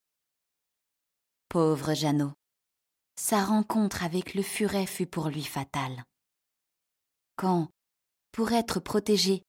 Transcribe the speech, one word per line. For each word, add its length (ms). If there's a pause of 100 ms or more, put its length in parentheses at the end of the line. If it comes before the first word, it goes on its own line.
(1500)
Pauvre 440
Jeannot, 400 (840)
sa 280
rencontre 600
avec 300
le 80
furet 440
fut 220
pour 220
lui 140
fatale. 640 (1300)
Quand, 340 (640)
pour 200
être 280
protégé 680